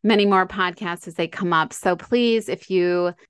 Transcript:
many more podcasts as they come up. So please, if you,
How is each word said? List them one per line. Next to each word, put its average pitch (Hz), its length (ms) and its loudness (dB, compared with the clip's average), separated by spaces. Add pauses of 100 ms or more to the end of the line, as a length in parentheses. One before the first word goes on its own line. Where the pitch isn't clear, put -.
many 208 240 4
more 190 180 4
podcasts 180 640 -6
as 170 80 -14
they 165 140 -2
come 175 240 -4
up. 160 200 0
So - 220 0
please, 226 540 0
if - 200 -8
you, 175 460 0 (160)